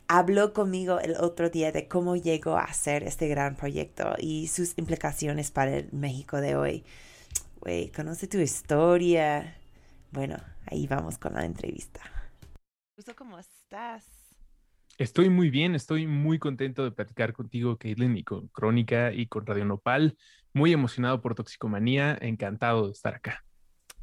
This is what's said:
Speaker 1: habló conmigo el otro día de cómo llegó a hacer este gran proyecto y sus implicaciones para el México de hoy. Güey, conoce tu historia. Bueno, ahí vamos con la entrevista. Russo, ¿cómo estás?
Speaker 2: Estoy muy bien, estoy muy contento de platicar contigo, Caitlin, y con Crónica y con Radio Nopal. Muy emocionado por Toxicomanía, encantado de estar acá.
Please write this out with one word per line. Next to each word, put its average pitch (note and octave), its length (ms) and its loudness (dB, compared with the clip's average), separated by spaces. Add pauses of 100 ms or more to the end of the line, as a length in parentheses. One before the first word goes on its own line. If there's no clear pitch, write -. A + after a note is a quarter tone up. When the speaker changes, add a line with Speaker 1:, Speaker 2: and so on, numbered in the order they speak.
Speaker 1:
habló G3 440 6
conmigo F#3 480 0
el E3 160 -2
otro E3+ 340 2
día D#3 220 0
de D#3 160 -4
cómo F3+ 280 2
llegó D#3+ 400 0
a D#3+ 80 0
hacer - 380 -2
este D3+ 260 -2
gran C#3+ 280 0
proyecto C#3+ 600 -4
y D#3 300 -4
sus F3 280 -4
implicaciones D3+ 760 -4
para C#3 260 0
el C#3+ 160 -6
México C#3+ 480 -4
de C#3 140 0
hoy. C#3+ 300 -2 (760)
Güey, F2 300 -4
conoce D#3+ 380 -8
tu G3+ 100 -2
historia. D#3+ 1160 4 (560)
Bueno, C#3 240 -6 (300)
ahí C#3+ 200 -4
vamos C3+ 320 -4
con - 160 -6
la D2 100 -2
entrevista. - 560 -8 (960)
Russo, A3+ 200 -20
¿cómo A3 220 -18
estás? A3 840 -16 (800)
Speaker 2:
Estoy F3 320 6
muy F3+ 180 6
bien, E3 260 2
estoy D#3+ 320 -2
muy D3+ 320 2
contento C3+ 460 -2
de B2 60 -2
platicar A2 420 -4
contigo, A#2+ 460 -4
Caitlin, A2+ 400 0
y - 40 -6
con - 260 -8
Crónica A#2 640 2
y A#2 140 -4
con G#2+ 180 -8
Radio G#2 180 -2
Nopal. B2+ 540 2 (340)
Muy D#3+ 220 6
emocionado B2+ 480 0
por A#2+ 120 -2
Toxicomanía, A#2+ 840 0
encantado A2+ 640 0
de G2+ 80 -4
estar - 220 -6
acá. - 280 -10 (600)